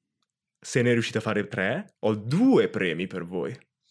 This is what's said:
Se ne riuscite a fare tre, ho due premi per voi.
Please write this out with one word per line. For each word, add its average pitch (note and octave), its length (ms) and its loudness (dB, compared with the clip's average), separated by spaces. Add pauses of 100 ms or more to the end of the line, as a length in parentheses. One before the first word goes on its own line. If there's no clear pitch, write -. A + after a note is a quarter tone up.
(600)
Se - 200 -2
ne A#2+ 120 4
riuscite A#2 240 0
a A2 40 -2
fare G#2 280 -2
tre, G#2+ 500 -4
ho A2 160 0
due C3+ 540 4
premi F2 380 -2
per F2 180 -8
voi. F2 280 -6 (380)